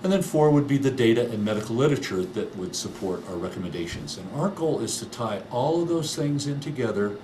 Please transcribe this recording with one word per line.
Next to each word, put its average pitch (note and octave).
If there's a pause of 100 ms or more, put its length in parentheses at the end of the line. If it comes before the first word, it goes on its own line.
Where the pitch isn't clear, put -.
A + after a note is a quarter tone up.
And F#3+
then F#3
four D3+
would C#3+
be C#3+
the C3+
data A#2
and G#2
medical G#2+
literature B2+
that G2
would F2+
support F#2
our F#2
recommendations. F2
And F#2+
our E3+
goal D#3+
is A2
to -
tie G#2+ (100)
all D#3
of E3+
those E3
things C#3+
in C#3+
together G#2+